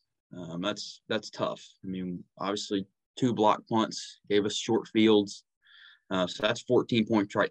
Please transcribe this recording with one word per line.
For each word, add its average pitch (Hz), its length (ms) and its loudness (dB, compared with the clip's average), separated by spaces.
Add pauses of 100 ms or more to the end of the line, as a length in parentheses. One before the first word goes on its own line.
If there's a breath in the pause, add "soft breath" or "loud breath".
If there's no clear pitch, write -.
(380)
um, 85 240 -10
that's, 104 480 -6
that's 110 220 -4
tough. - 280 -6 (240)
I 98 40 -12
mean, 92 360 -8 (140)
obviously, 101 480 -4 (320)
two 123 160 0
block 107 340 2
punts - 520 -2 (100)
gave 101 160 2
us 104 100 -4
short - 340 0
fields. 107 540 4 (680 soft breath)
Uh, 92 160 2
so - 180 -6
that's 113 160 0
fourteen 113 460 2
points 104 260 2
right 101 180 2